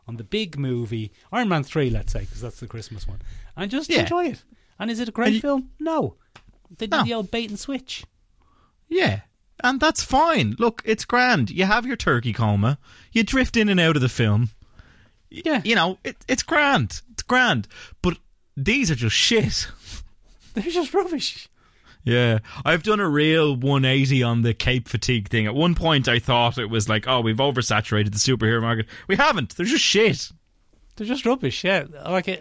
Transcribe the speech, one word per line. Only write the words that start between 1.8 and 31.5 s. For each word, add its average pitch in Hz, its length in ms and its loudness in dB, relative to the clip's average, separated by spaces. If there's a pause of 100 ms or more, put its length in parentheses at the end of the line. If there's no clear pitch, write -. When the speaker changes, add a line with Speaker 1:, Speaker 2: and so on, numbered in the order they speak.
Speaker 1:
let's - 240 -2
say, 101 140 -4
'cause - 140 -12
that's 117 200 -12
the 120 60 -12
Christmas 110 400 -12
one, 95 140 -8 (360)
and 196 140 -8
just 294 200 -4
Speaker 2:
Yeah. 320 100 2
Speaker 1:
enjoy 339 260 0
it. - 160 -8 (360)
And 214 120 -4
is 226 100 -4
it 240 80 -4
a 208 40 -8
great 226 160 -2
Speaker 2:
And 214 80 4
you 220 40 -2
Speaker 1:
film? 277 380 -2
No. 302 380 -2 (640)
They 226 80 -6
did 202 40 -10
Speaker 2:
No. 285 140 2
Speaker 1:
the 233 100 0
old 220 160 -4
bait 233 200 -4
and 202 80 -8
switch. - 460 -10 (840)
Speaker 2:
Yeah. 320 320 0 (420)
And 262 180 0
that's 320 220 2
fine. 262 560 2
Look, 226 260 0
it's 220 200 -2
grand. 240 460 2
You 185 140 0
have 220 220 0
your 254 100 -4
turkey 123 360 0
coma. 107 460 2 (340)
You 226 120 4
drift 254 320 0
in 214 120 4
and 190 120 4
out 165 160 4
of 131 60 2
the 127 60 2
film. 110 420 2 (800)
Y-, - 140 -14
Speaker 1:
Yeah. 294 200 0
Speaker 2:
you 226 100 2
know, 185 300 2
it, 262 120 -10 (120)
it's 262 140 0
grand. 277 600 0 (100)
It's - 120 -12
grand. 226 420 2 (360)
But 175 160 0 (380)
these 196 340 0
are 156 40 2
just 117 220 0
shit. - 520 2 (840)
Speaker 1:
They're 208 160 -2
just 330 240 -2
rubbish. 349 540 -4 (560)
Speaker 2:
Yeah. 120 340 4 (260)
I've 160 200 2
done 214 160 2
a 190 80 0
real 151 480 4
one 135 280 2
eighty 135 380 4
on 117 200 2
the 117 120 2
cape 127 340 -2
fatigue 107 400 -2
thing. 110 180 0
At 107 80 -4
one 170 200 4
point, 156 340 2
I 120 100 2
thought 120 400 2
it 110 120 -4
was 107 180 0
like, 107 200 0
"Oh, 131 120 2
we've 113 160 2
oversaturated 110 760 0
the 104 60 -4
superhero 113 440 2
market." 113 240 -2 (220)
We 190 80 2
haven't. 254 400 0
They're 175 100 -2
just 262 180 0
shit. - 460 2 (680)
Speaker 1:
They're 214 100 -10
just 262 200 -4
rubbish, 233 360 -2